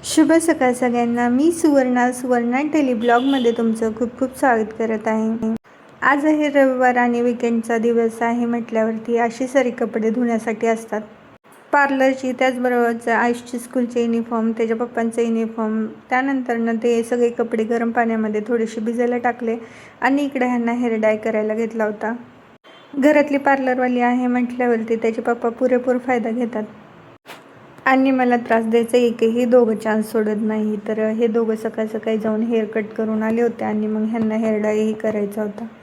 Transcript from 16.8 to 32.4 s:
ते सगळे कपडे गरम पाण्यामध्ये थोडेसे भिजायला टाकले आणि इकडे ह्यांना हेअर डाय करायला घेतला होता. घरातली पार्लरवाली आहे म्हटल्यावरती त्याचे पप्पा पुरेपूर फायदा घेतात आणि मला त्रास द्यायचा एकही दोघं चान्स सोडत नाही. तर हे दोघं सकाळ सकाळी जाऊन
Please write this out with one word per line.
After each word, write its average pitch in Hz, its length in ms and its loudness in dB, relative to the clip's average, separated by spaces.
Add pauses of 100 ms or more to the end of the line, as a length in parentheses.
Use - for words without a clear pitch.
ते 233 200 2
सगळे 240 260 0
कपडे 233 360 -2
गरम 233 260 -2
पाण्यामध्ये 220 580 0
थोडेसे 226 320 -2
भिजायला 240 380 -2
टाकले 240 380 -4 (440)
आणि 277 220 2
इकडे 269 240 -2
ह्यांना 233 260 0
हेअर 240 280 -2
डाय 214 160 2
करायला 214 380 -2
घेतला 220 300 -2
होता. 214 300 -4 (840)
घरातली 285 400 4
पार्लरवाली 254 640 2
आहे 247 260 2
म्हटल्यावरती 240 720 0
त्याचे 226 260 -2
पप्पा 240 260 -2
पुरेपूर 247 500 0
फायदा 240 320 -2
घेतात 226 320 -4 (1200)
आणि 262 260 4
मला 247 260 2
त्रास 233 280 0
द्यायचा 226 320 2
एकही 233 480 2
दोघं 233 320 4
चान्स 214 360 -2
सोडत 214 240 0
नाही. 214 400 -2 (120)
तर 220 200 0
हे 220 180 0
दोघं 220 300 0
सकाळ 220 300 -4
सकाळी 220 320 -4
जाऊन 214 240 -2